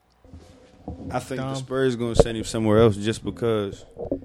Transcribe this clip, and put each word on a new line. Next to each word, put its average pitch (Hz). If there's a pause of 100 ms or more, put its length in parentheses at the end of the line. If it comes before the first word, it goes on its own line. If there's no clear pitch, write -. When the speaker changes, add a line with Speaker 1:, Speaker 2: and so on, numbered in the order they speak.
(1120)
Speaker 1:
I 127
think 131
Speaker 2:
Dom? 131
Speaker 1:
the 135
Spurs 131
gonna 117
send 113
him 107
somewhere 110
else 113
just 104
because 104 (420)